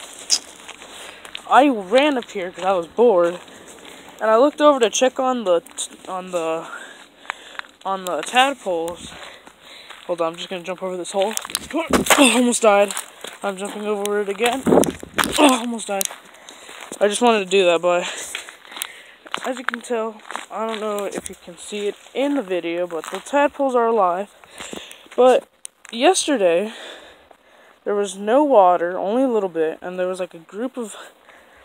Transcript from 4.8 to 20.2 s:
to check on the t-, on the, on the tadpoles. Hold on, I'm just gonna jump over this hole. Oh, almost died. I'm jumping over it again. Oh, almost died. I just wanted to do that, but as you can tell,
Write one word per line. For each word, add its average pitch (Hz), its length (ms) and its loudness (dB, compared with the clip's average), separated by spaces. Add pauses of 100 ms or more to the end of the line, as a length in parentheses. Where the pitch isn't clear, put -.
to 214 100 4
check - 280 0
on 254 260 -2
the 175 160 2
t-, - 300 -12 (180)
on 185 220 -10
the, 165 360 -4 (1160)
on 190 200 -6
the 165 180 -4
tadpoles. 185 880 -2 (920)
Hold 175 140 -4
on, 165 120 0
I'm 170 40 -12
just 175 120 -12
gonna 180 140 -8
jump 180 200 -8
over 185 140 -6
this 175 160 -8
hole. 202 220 0 (400)
Oh, 277 600 4
almost 240 280 2
died. 202 300 6 (500)
I'm 202 140 -6
jumping 202 300 -8
over 208 340 -2
it 202 80 -4
again. 240 340 -2 (760)
Oh, 277 220 6
almost 233 260 -6
died. 196 220 -2 (920)
I 202 80 4
just 208 140 -2
wanted 226 220 2
to 180 60 -10
do 196 160 4
that, 170 140 2
but 175 220 0 (1400)
as 247 120 -6
you 254 60 -12
can 240 160 -8
tell, 220 400 -6 (300)